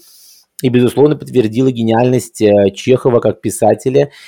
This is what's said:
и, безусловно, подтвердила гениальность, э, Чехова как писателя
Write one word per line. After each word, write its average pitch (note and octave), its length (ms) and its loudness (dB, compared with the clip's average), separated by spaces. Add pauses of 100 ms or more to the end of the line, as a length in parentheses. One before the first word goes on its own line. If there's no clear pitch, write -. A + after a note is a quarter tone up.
(600)
и, C3 80 -2
безусловно, B2 460 2
подтвердила B2 560 -2
гениальность, A#2 720 -2
э, G2+ 260 4
Чехова B2 500 0
как G#2+ 220 -2
писателя B2+ 680 -2 (160)